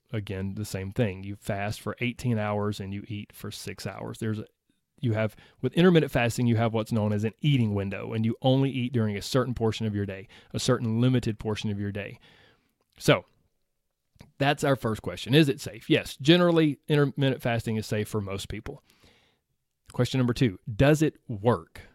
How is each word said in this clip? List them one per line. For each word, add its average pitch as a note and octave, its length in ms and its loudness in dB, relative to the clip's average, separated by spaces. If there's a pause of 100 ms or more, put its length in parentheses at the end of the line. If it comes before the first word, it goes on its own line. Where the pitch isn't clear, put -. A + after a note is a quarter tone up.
(140)
again, G2 400 -6
the G#2 120 -6
same F#2+ 260 -8
thing. F#2+ 320 -2
You G2+ 120 -10
fast G#2 460 -6
for - 180 -8
eighteen A#2+ 380 -2
hours G#2 420 -2
and G2 140 -8
you G2+ 140 -10
eat G#2+ 260 -12
for - 160 -12
six - 380 -12
hours. A2 320 -12
There's A2 180 -4
a, G#2+ 80 -10 (540)
you A#2+ 140 0
have, A2 220 -2 (260)
with B2+ 120 -2
intermittent E3+ 380 6
fasting, A#2+ 340 0
you A#2 120 4
have A2+ 180 0
what's G#2+ 160 -2
known G#2 200 2
as G#2 120 0
an A2 180 -2
eating B2 320 2
window, G2+ 400 -4
and A2 100 0
you A2+ 200 0
only C3+ 260 4
eat B2 240 -4
during G#2+ 240 0
a F#2+ 60 -8
certain B2+ 320 0
portion A2+ 320 0
of G#2 80 -2
your G2+ 100 -2
day, G2 220 -12 (260)
a A#2+ 60 -6
certain A#2 420 0
limited B2 380 2
portion G#2+ 320 -4
of G2+ 80 -4
your G2+ 120 -4
day. G2+ 280 -10 (800)
So A2 260 2 (1120)
that's C#3+ 260 2
our C#3 120 4
first A2 260 -4
question. G2+ 340 -4
Is D3+ 140 8
it A2 120 -4
safe? G2+ 280 -12
Yes, A#2+ 280 0
generally, E3 720 4
intermittent C#3+ 540 2
fasting A#2 340 -2
is G#2+ 100 -2
safe G#2+ 220 -2
for A2 140 -4
most G2 280 -8
people. B2 320 -12 (1080)
Question B2+ 260 0
number B2 160 2
two, A2 260 0 (140)
does C#3+ 280 4
it D3+ 160 0 (100)
work? G2+ 540 0 (140)